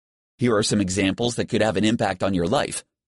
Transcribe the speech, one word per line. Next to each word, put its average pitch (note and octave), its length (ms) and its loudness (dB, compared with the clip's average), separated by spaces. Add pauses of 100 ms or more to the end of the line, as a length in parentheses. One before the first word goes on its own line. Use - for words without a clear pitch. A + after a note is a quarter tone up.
(360)
Here A#2+ 200 2
are G#2+ 80 2
some A2 160 2
examples G2 560 -2
that G2 120 -4
could G#2+ 140 0
have G#2+ 140 0
an G2+ 80 2
impact G#2+ 400 0
on G2 100 0
your E2+ 140 0
life. B2+ 340 -2 (260)